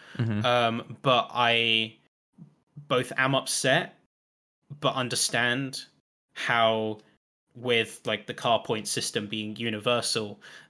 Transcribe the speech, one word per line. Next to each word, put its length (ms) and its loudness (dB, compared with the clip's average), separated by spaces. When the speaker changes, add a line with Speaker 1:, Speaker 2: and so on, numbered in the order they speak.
Speaker 1:
Mm-hmm. 280 0
Speaker 2:
Um, 580 0
but 300 4
I 640 2
both 280 0
am 180 2
upset, 640 0
but 140 2
understand 920 -2
how 640 2
with, 500 0
like, 220 -4
the 60 -6
car 280 2
point 240 -4
system 400 -4
being 300 -8
universal, 840 -2